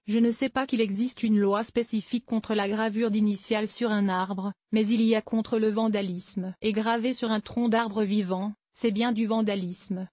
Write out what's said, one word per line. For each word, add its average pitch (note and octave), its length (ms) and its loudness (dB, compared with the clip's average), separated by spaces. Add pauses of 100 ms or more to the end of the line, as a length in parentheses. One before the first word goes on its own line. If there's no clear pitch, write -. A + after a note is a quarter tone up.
Je G#3 120 2
ne A#3 120 6
sais B3+ 200 -2
pas C4+ 160 -2
qu'il A#3 160 0
existe G#3+ 400 -2
une G#3+ 160 4
loi G3+ 260 2
spécifique A#3 640 -4
contre A3 280 -2
la G3+ 140 0
gravure A3 420 0
d'initiales G#3+ 580 0
sur A3+ 240 -2
un G3+ 180 2
arbre, F#3+ 420 -2 (200)
mais G#3+ 140 4
il A3 140 2
y A3+ 140 6
a A3 80 2
contre A3+ 360 -2
le A3 120 2
vandalisme. G3 880 -2
Et A3 120 0
graver A3+ 420 0
sur A#3 160 -2
un G#3+ 100 2
tronc A#3+ 300 -2
d'arbre A3 320 0
vivant, G3 500 0 (220)
c'est A#3 160 0
bien A3+ 220 2
du A3 120 0
vandalisme. G3 880 -2